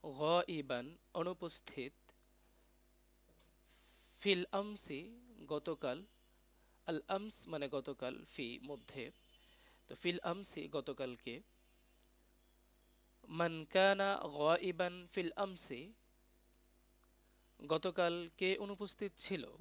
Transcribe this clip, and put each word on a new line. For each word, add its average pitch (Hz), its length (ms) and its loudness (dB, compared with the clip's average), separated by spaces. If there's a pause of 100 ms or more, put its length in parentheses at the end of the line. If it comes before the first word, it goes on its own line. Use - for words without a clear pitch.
গায়িবান 151 800 2 (340)
অনুপস্থিত, 165 720 -4 (2250)
ফিল 185 220 6 (160)
আমসি 202 400 -6 (520)
গতকাল, 147 460 -2 (920)
আল 160 120 0 (160)
আমস 208 200 -6 (160)
মানে 143 240 -2
গতকাল, 131 400 -4 (180)
ফি 127 140 -6 (220)
মধ্যে, 131 340 -10 (840)
তো 135 140 -12
ফিল 175 160 0 (140)
আমসি 190 300 -6 (140)
গতকালকে। 127 600 -6 (2000)
মান 170 180 4 (180)
কানা 196 360 8 (280)
গায়িবান 175 580 4 (180)
ফিল 175 180 0 (120)
আমসি, 180 380 -6 (1800)
গতকাল 170 540 2 (260)
কে 185 100 4 (140)
অনুপস্থিত 202 480 -6 (120)
ছিল। 165 200 -2 (180)